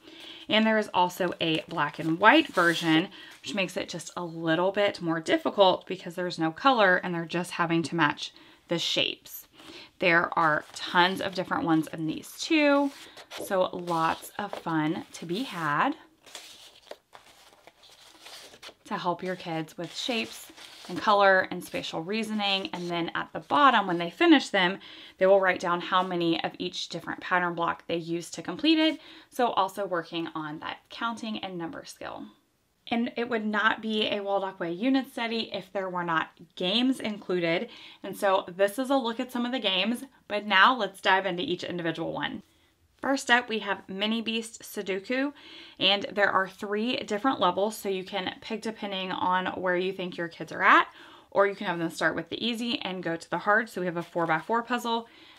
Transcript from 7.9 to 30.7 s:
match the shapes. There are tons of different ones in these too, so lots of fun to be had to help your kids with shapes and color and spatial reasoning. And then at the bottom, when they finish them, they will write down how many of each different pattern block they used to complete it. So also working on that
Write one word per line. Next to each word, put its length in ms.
match 360
the 100
shapes. 680
There 380
are 280
tons 460
of 140
different 300
ones 280
in 140
these 340
too, 500
so 280
lots 640
of 160
fun 600
to 140
be 180
had 480
to 120
help 240
your 140
kids 420
with 180
shapes 540
and 100
color 540
and 120
spatial 380
reasoning. 720
And 180
then 240
at 180
the 80
bottom, 460
when 120
they 120
finish 380
them, 320
they 80
will 140
write 200
down 200
how 220
many 400
of 160
each 300
different 320
pattern 340
block 320
they 100
used 380
to 80
complete 380
it. 200
So 200
also 360
working 480
on 240
that 200